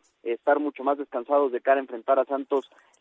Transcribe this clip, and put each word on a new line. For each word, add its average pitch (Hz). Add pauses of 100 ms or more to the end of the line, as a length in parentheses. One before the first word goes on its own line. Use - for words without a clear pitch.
(220)
estar 117
mucho 143
más 139
descansados 139
de 123
cara 135
a 135
enfrentar 127
a 131
Santos 139 (300)